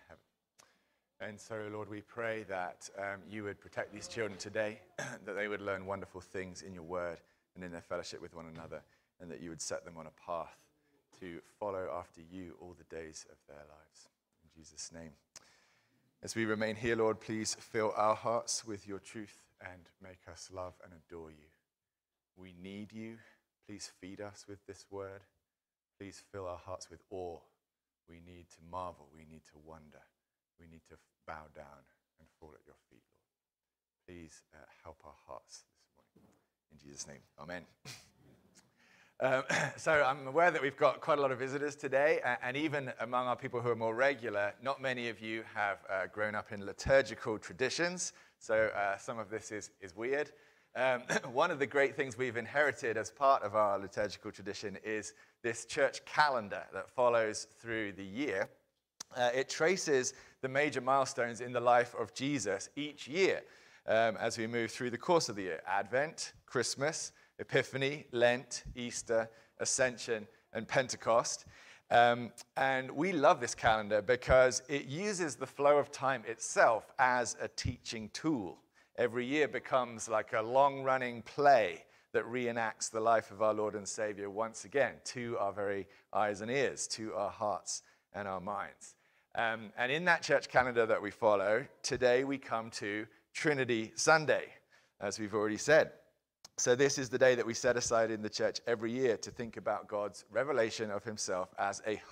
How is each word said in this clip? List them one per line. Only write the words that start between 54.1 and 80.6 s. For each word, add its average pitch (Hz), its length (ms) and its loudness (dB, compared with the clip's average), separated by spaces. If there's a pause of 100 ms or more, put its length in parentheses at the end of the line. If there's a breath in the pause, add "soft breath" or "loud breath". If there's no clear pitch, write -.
tradition 98 500 -8
is 107 300 -6 (300 soft breath)
this - 240 -4
church - 400 0
calendar 113 560 0 (100)
that 95 160 -8
follows 117 580 4 (140)
through 110 320 -4
the 95 100 -12
year. 101 460 -2 (680)
Uh, 123 200 2
it 135 160 0
traces 160 640 2 (260 loud breath)
the 131 80 -4
major 135 320 0
milestones 123 600 0
in 123 100 -8
the 120 80 0
life 120 400 6
of 107 140 -4
Jesus 110 600 -2
each 147 320 -8
year, 139 360 2 (440 loud breath)
um, 110 320 4
as 110 200 -2
we 113 80 -2
move 117 240 -2
through 123 180 -6
the 117 80 -4
course 165 320 4
of 110 80 -8
the 101 60 -6
year. 85 240 -4
Advent, 110 640 -2 (140)
Christmas, - 640 -2 (260 soft breath)
Epiphany, 135 720 0
Lent, 120 520 2 (120)
Easter, 117 500 0 (340 soft breath)
Ascension, 117 640 0 (260 soft breath)
and 113 160 -6
Pentecost. 123 800 2 (440 loud breath)
Um, 120 420 6 (260)
and 131 320 2
we 175 220 0
love 151 280 6
this 117 140 -2
calendar 107 480 2
because 127 640 6
it 143 160 -2
uses 170 520 -4
the 127 100 -6
flow 143 320 6
of 139 120 2
time 131 380 -2
itself 117 680 4
as 123 420 4
a 113 80 -4
teaching 117 640 -6
tool. 113 460 -2 (400 soft breath)
Every 120 260 0
year 143 240 2
becomes 117 580 -2
like 110 280 0
a 113 80 2
long-running 131 800 2